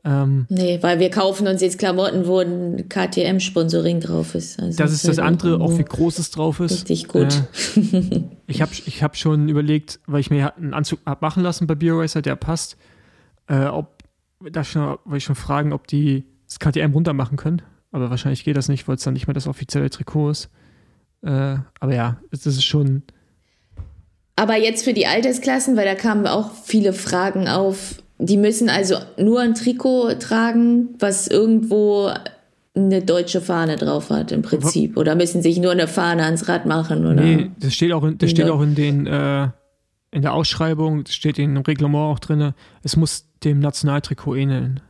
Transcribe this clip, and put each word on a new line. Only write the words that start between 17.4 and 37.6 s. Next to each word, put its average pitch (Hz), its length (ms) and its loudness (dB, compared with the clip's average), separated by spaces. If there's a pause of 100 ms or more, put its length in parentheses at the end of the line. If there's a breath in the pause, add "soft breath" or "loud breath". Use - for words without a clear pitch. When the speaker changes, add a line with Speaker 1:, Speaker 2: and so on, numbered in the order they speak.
Speaker 1:
Aber 127 180 -4
wahrscheinlich 127 360 -2
geht 147 120 0
das 135 120 0
nicht, 139 180 -2
weil 135 80 -2
es 127 80 -6
dann 131 120 -2
nicht 131 120 -4
mehr 143 80 -2
das 143 140 -4
offizielle 139 420 -4
Trikot 147 400 -2
ist. - 180 -6 (720 soft breath)
Äh, 139 340 -2 (240)
aber 135 140 -2
ja, 120 240 -2 (120)
es, 147 120 -12
das 143 120 0
ist 135 100 2
schon 139 380 2 (1300 soft breath)
Speaker 2:
Aber 214 200 2
jetzt 220 280 0
für 262 80 2
die 208 160 0
Altersklassen, 254 680 0
weil 208 100 2
da 190 100 0
kamen 208 320 0
auch 214 260 -2
viele 202 380 2
Fragen 190 560 -2
auf, 190 480 -2 (240)
die 190 160 2
müssen 220 320 2
also 175 280 0 (200)
nur 226 240 4
ein 233 140 2
Trikot 247 600 0
tragen, 233 720 2 (100)
was 202 300 0
irgendwo 208 840 4 (640)
eine 190 280 2
deutsche 175 380 0
Fahne 165 360 0
drauf 147 340 -2
hat 147 220 -2
im 151 120 0
Speaker 1:
Wa- - 40 -8
Speaker 2:
Prinzip. 151 480 0
Oder 156 200 2
müssen 175 260 0
sich 170 160 2
nur 180 140 2
eine 175 160 2
Fahne 170 360 0
ans 165 240 0
Rad 170 180 0
machen, 160 400 0
oder? 160 140 4
Speaker 1:
Nee, 165 380 4
das 135 160 -2